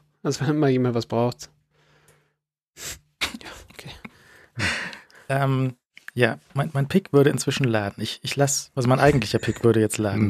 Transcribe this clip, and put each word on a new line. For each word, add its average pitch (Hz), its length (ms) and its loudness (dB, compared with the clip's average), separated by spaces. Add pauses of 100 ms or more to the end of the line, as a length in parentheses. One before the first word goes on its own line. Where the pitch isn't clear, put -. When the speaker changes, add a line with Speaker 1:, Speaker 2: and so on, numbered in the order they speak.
(240)
Speaker 1:
also 139 220 -2
wenn 151 120 0
mal 143 120 4
jemand 127 260 2
was 113 100 -2
braucht. 120 480 -2
<laughs> - 60 -20 (1800)
Ja, - 60 -16 (240)
okay. - 180 -18 (1400)
Speaker 2:
Ähm, 135 460 0 (400)
ja, 120 240 2 (160)
mein, 151 180 -2
mein 139 160 -2
Pick - 240 0
würde 143 180 6
inzwischen 135 340 -2
laden. 107 380 -2
Ich, - 200 -8
ich - 140 -6
lass, - 380 -2
also 123 140 0
mein 127 100 4
eigentlicher 127 400 2
Pick - 240 -4
würde 113 180 4
jetzt 107 180 0
laden. 107 320 -2